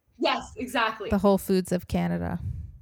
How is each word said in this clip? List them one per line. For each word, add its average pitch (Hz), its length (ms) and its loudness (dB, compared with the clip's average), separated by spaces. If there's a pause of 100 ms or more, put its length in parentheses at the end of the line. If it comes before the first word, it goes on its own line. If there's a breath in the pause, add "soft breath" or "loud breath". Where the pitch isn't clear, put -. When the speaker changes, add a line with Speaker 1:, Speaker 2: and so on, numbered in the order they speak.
(180)
Speaker 1:
Yes, 247 380 0
exactly. 226 540 -2
Speaker 2:
The 202 80 4
Whole 196 200 6
Foods 185 340 0
of 180 160 -2
Canada. 175 520 -2 (420 loud breath)